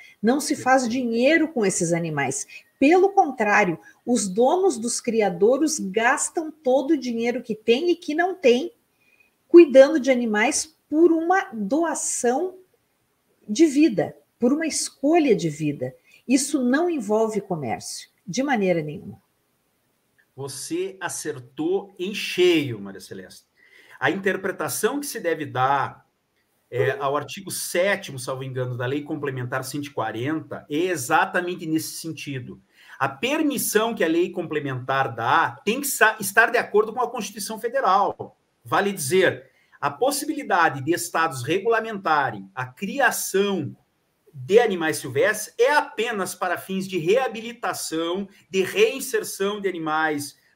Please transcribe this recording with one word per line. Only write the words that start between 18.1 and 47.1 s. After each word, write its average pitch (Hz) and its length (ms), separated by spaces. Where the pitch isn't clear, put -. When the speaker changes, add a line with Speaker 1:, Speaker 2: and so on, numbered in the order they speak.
Speaker 1:
de 214 160
maneira 202 380
nenhuma. 143 400
Speaker 2:
Você 165 640
acertou 165 1000
em 196 160
cheio, 165 640
Maria 98 200
Celeste. - 440
A 131 100
interpretação 190 880
que 285 80
se 226 140
deve 160 240
dar, 131 580
é, 123 220
ao 139 220
artigo 147 360
sétimo, 180 680
salvo 131 240
engano, 127 320
da 123 120
Lei 143 160
Complementar 135 640
cento 143 240
e - 20
quarenta, 117 800
é 147 60
exatamente 175 920
nesse 156 320
sentido. 139 600
A 135 80
permissão 233 880
que - 80
a 165 60
lei 175 220
complementar 135 840
dá 127 480
tem 240 180
que 285 60
sa-, 214 320
estar 226 320
de 240 60
acordo 220 360
com 247 100
a 233 80
Constituição 214 500
Federal. 208 800
Vale 190 280
dizer, 160 580
a 143 120
possibilidade 214 920
de 143 120
estados 160 500
regulamentarem 196 1120
a 127 100
criação 196 1120
de 135 220
animais 175 380
silvestres 156 600
é 247 140
apenas 233 640
para 175 240
fins 190 300
de 185 100
reabilitação, 196 1300